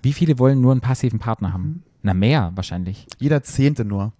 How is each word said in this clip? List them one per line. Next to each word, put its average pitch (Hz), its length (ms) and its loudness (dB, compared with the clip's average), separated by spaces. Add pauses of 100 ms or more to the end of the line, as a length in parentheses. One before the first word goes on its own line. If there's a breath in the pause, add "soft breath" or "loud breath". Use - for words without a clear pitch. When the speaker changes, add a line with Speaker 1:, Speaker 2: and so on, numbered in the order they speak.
Speaker 1:
Wie 139 100 0
viele 156 240 0
wollen 131 240 4
nur 127 120 4
einen 131 80 0
passiven 123 360 -2
Partner 104 360 -4
haben? 92 100 -6
Speaker 2:
Mhm. 160 200 -8 (200)
Speaker 1:
Na, 95 100 2
mehr 101 400 2
wahrscheinlich. 92 540 -8 (100)
Speaker 2:
Jeder 143 240 0
Zehnte 135 420 0
nur. 101 360 -4